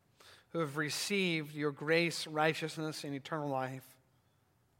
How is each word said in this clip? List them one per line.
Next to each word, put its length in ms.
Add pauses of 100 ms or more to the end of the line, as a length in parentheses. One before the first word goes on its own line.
(500)
who 80
have 180
received 760
your 160
grace, 560
righteousness, 760
and 100
eternal 340
life. 360 (960)